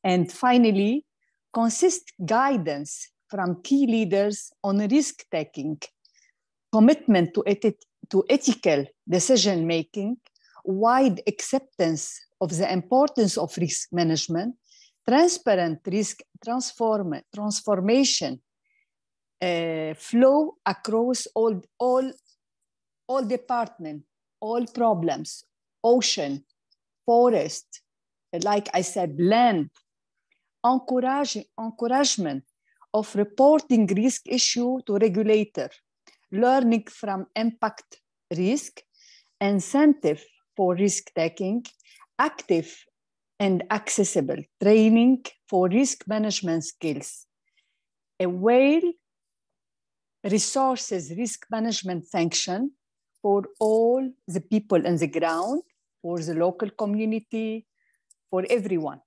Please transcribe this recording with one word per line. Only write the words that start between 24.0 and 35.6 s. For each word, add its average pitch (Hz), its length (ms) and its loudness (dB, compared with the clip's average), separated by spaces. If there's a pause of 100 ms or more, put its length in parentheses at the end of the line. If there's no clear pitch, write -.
all 233 280 -4
problems, 170 800 -2 (380)
ocean, 190 640 0 (600)
forest, 233 760 2 (640)
like 202 300 0
I 185 80 0
said, 175 360 -6
land, 196 520 2 (920)
encourage, 254 760 -2 (200)
encouragement 226 840 -2 (480)
of 214 240 -2
reporting 240 720 4
risk 208 420 0
issue 247 560 -2
to 196 140 -2
regulator, 208 720 0 (600)